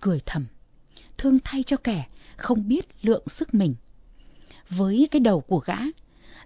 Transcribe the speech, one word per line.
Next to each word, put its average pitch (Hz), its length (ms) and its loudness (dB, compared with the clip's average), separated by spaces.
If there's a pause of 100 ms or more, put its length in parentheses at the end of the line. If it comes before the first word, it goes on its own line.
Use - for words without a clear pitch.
cười 170 260 0
thầm, 143 200 -4 (720)
thương 262 260 4
thay 269 180 -6
cho 269 140 -2
kẻ 185 300 -4 (300)
không 214 320 -2
biết 294 180 0 (160)
lượng 214 260 0
sức - 260 -8
mình. 180 200 2 (920)
Với 196 420 2
cái 294 100 2
đầu 202 200 4
của 175 180 -2
gã - 200 -6 (680)